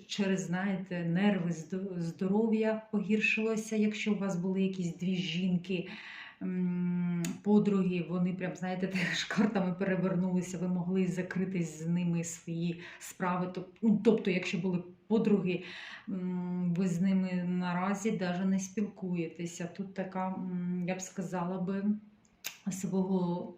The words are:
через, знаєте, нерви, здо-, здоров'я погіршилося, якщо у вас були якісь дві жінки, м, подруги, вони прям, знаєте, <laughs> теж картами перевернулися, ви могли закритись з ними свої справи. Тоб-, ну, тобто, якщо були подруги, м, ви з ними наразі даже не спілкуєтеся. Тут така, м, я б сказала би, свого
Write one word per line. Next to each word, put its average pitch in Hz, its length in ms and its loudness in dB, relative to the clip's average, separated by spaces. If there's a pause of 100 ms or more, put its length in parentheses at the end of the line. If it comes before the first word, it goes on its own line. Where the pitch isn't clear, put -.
через, 190 380 0
знаєте, 180 600 -2
нерви, 175 460 4
здо-, 185 500 -4
здоров'я 214 800 2 (100)
погіршилося, 214 840 2
якщо 208 380 2
у 185 40 0
вас 185 180 0
були 190 260 0
якісь 185 340 0
дві 185 200 0
жінки, 175 720 0 (540)
м, 180 840 0 (200)
подруги, 190 680 4
вони 180 240 0
прям, 180 220 -4
знаєте, 185 320 -2
<laughs> 180 240 -2
теж - 120 -2
картами 185 560 2
перевернулися, 180 760 0
ви 180 100 -2
могли 180 400 0
закритись 180 760 -2
з 165 40 -4
ними 170 360 2
свої 170 580 -4 (180)
справи. 180 480 -2
Тоб-, - 340 -8
ну, 220 220 4
тобто, 214 280 6
якщо 180 260 -2
були 175 260 0 (240)
подруги, 202 560 2 (460)
м, 180 680 -2
ви 190 100 2
з 170 140 0
ними 185 460 2
наразі 180 640 0
даже 180 340 0
не 190 140 4
спілкуєтеся. 175 1160 -4
Тут 190 160 -6
така, 185 340 -4
м, 180 600 -2
я 185 80 0
б 185 60 -8
сказала 180 560 -4
би, 196 260 -2 (880)
свого 185 880 0